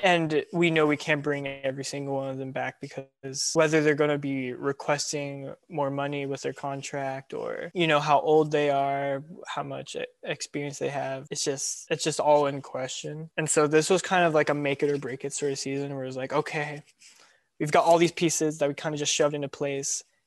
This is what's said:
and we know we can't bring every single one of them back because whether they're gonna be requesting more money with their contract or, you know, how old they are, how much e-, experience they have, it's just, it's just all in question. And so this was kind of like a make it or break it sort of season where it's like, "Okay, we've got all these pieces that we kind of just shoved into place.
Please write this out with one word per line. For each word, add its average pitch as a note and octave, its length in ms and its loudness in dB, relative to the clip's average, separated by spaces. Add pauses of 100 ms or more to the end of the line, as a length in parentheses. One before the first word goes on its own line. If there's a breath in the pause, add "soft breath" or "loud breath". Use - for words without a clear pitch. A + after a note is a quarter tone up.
and E3 500 4
we E3+ 200 4
know D#3 160 6
we D3 100 4
can't D3 240 0
bring C#3+ 260 -2
every C#3 380 -6
single C#3 300 -4
one C3+ 140 -4
of C3+ 100 -6
them C3 120 -8
back B2+ 300 -6
because C3+ 720 -8
whether D#3 300 4
they're D3+ 100 4
gonna D3 240 2
be C3+ 360 -4
requesting C#3 1000 -4 (160)
more C#3+ 220 -2
money C#3 340 -4
with C3+ 160 -6
their C3+ 100 -4
contract C#3 800 -8
or, - 440 -8
you F3 100 4
know, D3+ 140 6
how D3 220 4
old D#3 280 6
they D3 220 4
are, C#3 520 0 (220)
how - 160 -6
much C3+ 340 -10
e-, - 80 -6 (200)
experience D3 560 -6
they C#3 100 -2
have, C3+ 400 -6
it's C#3 140 -4
just, - 480 -4
it's D#3 120 -2
just D#3 160 -2
all D3 280 6
in C#3 120 -4
question. D3 760 -8
And D#3 100 0
so D3+ 200 4
this D#3 200 6
was F#3 140 4
kind F3+ 240 2
of D#3+ 80 4
like D3+ 160 4
a D3 60 2
make C#3+ 260 0
it D3 80 2
or C#3+ 80 0
break C3+ 260 -8
it C#3+ 80 -6
sort C#3+ 200 -2
of C3+ 80 -4
season C#3 360 -4
where C3 100 -6
it's C3 120 -8
like, B2+ 160 -6
"Okay, D3+ 480 -2 (800 soft breath)
we've D3+ 120 -2
got E3+ 140 6
all E3+ 140 6
these E3 120 6
pieces D#3 460 0
that D3 100 2
we C#3+ 60 0
kind D#3 220 -6
of C#3+ 40 -6
just D3 140 -2
shoved D3 220 2
into C#3+ 120 -4
place. C#3 560 -6 (240)